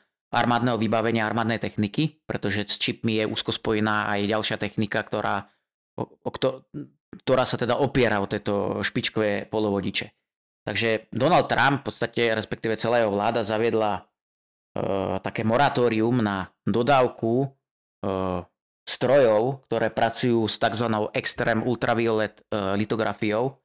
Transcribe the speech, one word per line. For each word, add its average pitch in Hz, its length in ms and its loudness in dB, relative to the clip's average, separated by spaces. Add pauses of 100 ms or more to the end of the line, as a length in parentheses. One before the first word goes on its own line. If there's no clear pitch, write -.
(320)
armádneho 117 480 2
vybavenia, 113 480 2
armádnej 110 320 0
techniky, 107 640 -2
pretože 101 400 -4
s - 160 -4
čipmi 113 400 -2
je 107 80 0
úzko 110 240 -4
spojená 107 640 0
aj 101 160 0
ďalšia 110 240 0
technika, 107 480 -2
ktorá, 104 400 -2 (560)
o, - 80 -6
o - 240 -14
kto-, 131 320 -2 (640)
ktorá 127 160 4
sa - 160 -2
teda 120 160 0
opiera 117 480 2
o 101 80 -4
tieto 104 480 -2
špičkové 104 720 -2
polovodiče. 101 560 -2 (560)
Takže 107 480 -2
Donald 139 400 2
Trump, 131 320 2
v 107 80 -8
podstate, 117 400 -2
respektíve 110 480 -4
celá 117 240 2
jeho 104 80 2
vláda 110 320 0
zaviedla, 107 560 0
e, - 40 -20 (1160)
také 107 240 -6
moratórium 117 800 2
na 98 240 -2 (160)
dodávku, 123 800 2
e, 135 60 -6 (1400)
strojov, 123 800 2
ktoré 113 240 -2
pracujú 113 560 0
s - 80 -2
takzvanou 110 560 -2
extrém 120 480 -2
ultraviolet, 113 800 0
e, 101 400 -2
litografiou. 107 720 -2
E, 131 140 -14